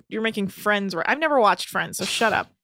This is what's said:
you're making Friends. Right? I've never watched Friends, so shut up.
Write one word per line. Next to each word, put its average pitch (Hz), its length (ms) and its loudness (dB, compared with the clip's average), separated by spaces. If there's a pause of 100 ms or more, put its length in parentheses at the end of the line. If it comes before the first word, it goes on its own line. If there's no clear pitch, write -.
you're 214 140 -6
making 214 260 -2
Friends. 202 480 -2
Right? 165 120 -2
I've 269 120 0
never 302 180 2
watched - 300 4
Friends, 170 300 -4
so 185 60 -4
shut 220 280 0
up. - 180 -2 (140)